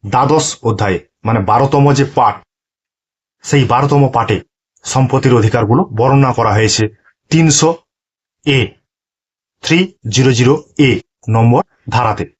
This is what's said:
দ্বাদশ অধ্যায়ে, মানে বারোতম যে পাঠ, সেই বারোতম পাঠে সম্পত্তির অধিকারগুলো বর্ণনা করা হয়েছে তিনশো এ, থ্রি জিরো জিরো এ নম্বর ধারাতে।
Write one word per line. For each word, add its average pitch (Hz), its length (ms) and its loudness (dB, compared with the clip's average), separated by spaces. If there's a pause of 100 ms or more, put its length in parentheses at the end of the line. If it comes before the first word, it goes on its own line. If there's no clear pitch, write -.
দ্বাদশ 135 420 0 (160)
অধ্যায়ে, 101 360 -2 (260)
মানে 117 220 0
বারোতম 139 460 2
যে 139 120 2 (100)
পাঠ, 113 200 0 (1080)
সেই 143 200 0
বারোতম 143 440 0
পাঠে 113 300 -2 (460)
সম্পত্তির 127 540 0
অধিকারগুলো 110 440 0 (100)
বর্ণনা 131 400 2
করা 113 220 0
হয়েছে 107 300 0 (460)
তিনশো 160 400 2 (760)
এ, 139 120 0 (1040)
থ্রি 165 140 0 (280)
জিরো 123 260 0
জিরো 123 220 2 (240)
এ 139 120 2 (380)
নম্বর 117 340 2 (260)
ধারাতে। 113 360 -4 (160)